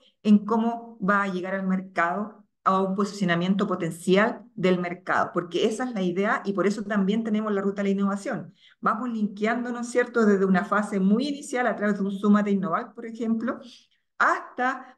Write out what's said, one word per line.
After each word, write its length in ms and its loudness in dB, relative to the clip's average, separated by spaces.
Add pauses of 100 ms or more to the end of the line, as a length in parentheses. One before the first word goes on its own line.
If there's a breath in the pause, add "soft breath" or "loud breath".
(220 loud breath)
en 240 6
cómo 580 -2
va 200 2
a 40 -2
llegar 280 -4
al 100 -4
mercado, 800 -2 (180)
a 160 2
un 160 0
posicionamiento 680 0
potencial 800 0 (100)
del 260 2
mercado, 540 -2
porque 320 -2
esa 200 -2
es 100 -8
la 80 -2
idea 420 0
y 80 -2
por 140 0
eso 160 -2
también 400 0
tenemos 280 -2
la 100 0
ruta 200 -2
a 20 -2
la 60 0
innovación. 640 -4 (260 soft breath)
Vamos 300 -2
linkeando, 640 -2
¿no 80 -6
es 100 -8
cierto?, 380 2
desde 180 4
una 180 4
fase 360 -2
muy 280 4
inicial 380 -4
a 100 0
través 220 0
de 60 -2
un 80 -2
Súmate 400 2
Innovar, 420 -2
por 140 -14
ejemplo, 520 -4 (600 loud breath)
hasta 800 -2